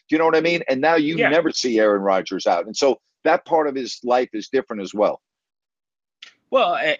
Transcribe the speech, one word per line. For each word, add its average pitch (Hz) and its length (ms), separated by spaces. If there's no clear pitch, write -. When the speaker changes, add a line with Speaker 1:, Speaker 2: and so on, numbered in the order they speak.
Speaker 1:
you - 20
know 160 80
what 160 100
I 160 60
mean? 170 260
And 131 140
now 156 140
you 160 220
Speaker 2:
Yeah. 220 120
Speaker 1:
never 156 220
see 120 280
Aaron 104 220
Rodgers 95 460
out. 87 180
And 107 100
so 135 240
that 165 200
part 156 220
of 135 80
his 127 280
life 123 300
is 104 160
different 120 320
as 92 120
well. 101 280
Speaker 2:
Well, 208 260
a-, 147 240